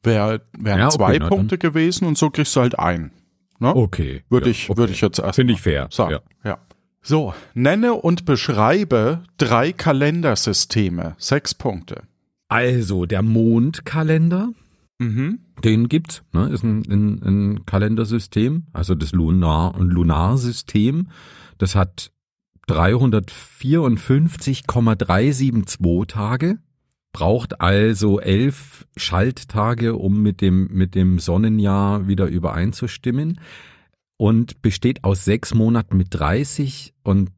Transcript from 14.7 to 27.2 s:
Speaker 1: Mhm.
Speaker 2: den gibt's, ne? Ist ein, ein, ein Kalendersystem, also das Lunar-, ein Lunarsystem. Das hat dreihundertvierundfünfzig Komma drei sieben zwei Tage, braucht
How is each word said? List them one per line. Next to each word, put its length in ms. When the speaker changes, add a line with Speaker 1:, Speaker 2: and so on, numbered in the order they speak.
Speaker 1:
Mhm. 400
Speaker 2:
den 260
gibt's, 340
ne? 160
Ist 140
ein, 260
ein, 340
ein 440
Kalendersystem, 1080
also 220
das 160
Lunar-, 640
ein 140
Lunarsystem. 1200
Das 160
hat 360
dreihundertvierundfünfzig 2000
Komma 280
drei 360
sieben 360
zwei 380
Tage, 520
braucht 440